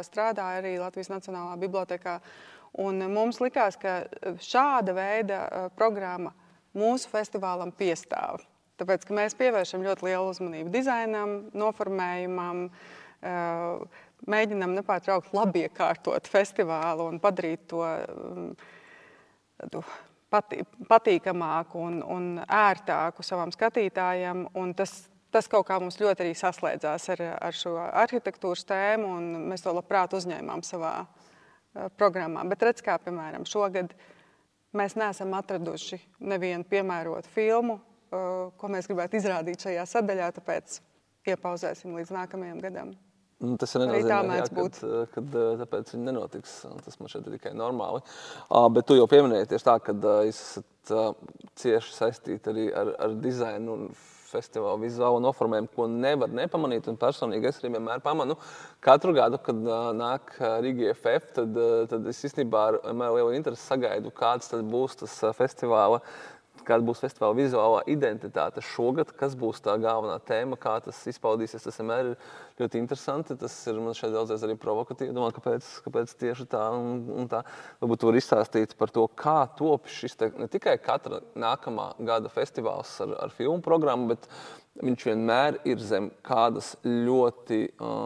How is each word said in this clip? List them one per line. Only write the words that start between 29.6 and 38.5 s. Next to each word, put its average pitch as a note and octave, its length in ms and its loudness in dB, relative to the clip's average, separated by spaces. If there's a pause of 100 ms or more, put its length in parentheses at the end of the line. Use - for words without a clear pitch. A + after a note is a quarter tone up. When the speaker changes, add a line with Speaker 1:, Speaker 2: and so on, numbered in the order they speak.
Speaker 1:
to F3 140 -2
labprāt F3+ 420 0
uzņēmām E3+ 480 -6
savā, E3 300 -6 (800)
ā, G3+ 140 -8
programmā. F3 600 2
Bet G3+ 160 2
redz, A#3 160 4
kā, F3+ 160 2
piemēram, E3 480 -8
šogad F#3+ 480 -2 (800)
mēs G3+ 240 -2
neesam G3 360 -2
atraduši F3 680 -6 (160)
nevienu F3+ 480 -4
piemērotu F3 640 -2
filmu, A3 480 2 (300)
ā, F#3 180 -4 (260)